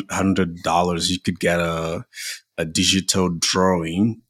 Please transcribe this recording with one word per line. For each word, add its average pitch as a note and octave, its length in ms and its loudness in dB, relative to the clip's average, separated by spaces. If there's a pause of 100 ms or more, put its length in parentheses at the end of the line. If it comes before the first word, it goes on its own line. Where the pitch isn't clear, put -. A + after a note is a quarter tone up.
(100)
hundred F#2 520 0
dollars, F2 480 0
you F#2 80 0
could F2 220 -4
get E2+ 180 2
a, E2 460 -2 (520)
a E2+ 80 -2
digital F#2 640 0 (120)
drawing, F#2 880 2